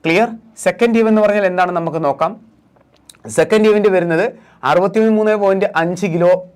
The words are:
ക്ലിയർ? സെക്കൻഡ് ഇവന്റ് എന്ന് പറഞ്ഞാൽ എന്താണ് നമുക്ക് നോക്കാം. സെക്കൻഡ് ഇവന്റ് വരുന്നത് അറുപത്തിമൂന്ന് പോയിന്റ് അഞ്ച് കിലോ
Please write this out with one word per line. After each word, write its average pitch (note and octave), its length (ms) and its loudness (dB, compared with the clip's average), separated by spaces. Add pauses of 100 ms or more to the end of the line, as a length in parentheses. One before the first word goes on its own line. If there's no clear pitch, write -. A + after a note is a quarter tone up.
ക്ലിയർ? F#3 220 0 (360)
സെക്കൻഡ് A#3 360 0
ഇവന്റ് A3 120 2
എന്ന് G#3+ 120 2
പറഞ്ഞാൽ G#3 280 0
എന്താണ് F3+ 260 -2
നമുക്ക് E3 300 -4
നോക്കാം. D#3+ 240 -2 (1040)
സെക്കൻഡ് G#3+ 340 2
ഇവന്റ് G#3 240 2
വരുന്നത് F3 320 0 (440)
അറുപത്തിമൂന്ന് G#3+ 640 0 (100)
പോയിന്റ് F#3+ 240 0 (140)
അഞ്ച് F3+ 320 -4
കിലോ F3 160 2 (260)